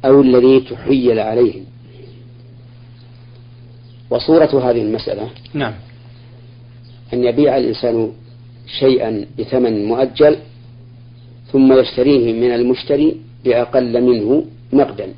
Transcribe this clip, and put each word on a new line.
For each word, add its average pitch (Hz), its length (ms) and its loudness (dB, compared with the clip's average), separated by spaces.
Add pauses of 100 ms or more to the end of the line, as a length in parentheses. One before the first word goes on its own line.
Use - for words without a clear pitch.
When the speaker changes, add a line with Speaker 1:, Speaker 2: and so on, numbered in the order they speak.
Speaker 1:
أو 139 160 6
الذي 127 380 4
تحيل 123 600 -2
عليه. 110 420 -2 (2500)
وصورة 139 600 2
هذه 117 120 0
المسألة 107 480 -6 (240)
Speaker 2:
نعم. 127 200 -6 (1400)
Speaker 1:
أن 123 100 -2
يبيع 135 340 2
الإنسان 117 540 -2 (680)
شيئا 117 460 0 (140)
بثمن 117 460 -2
مؤجل 131 520 2 (1120)
ثم 131 280 4
يشتريه 127 540 0
من 120 220 0
المشتري 143 600 -2 (280)
بأقل 120 580 0
منه 123 440 0 (280)
نقدا. 131 440 -2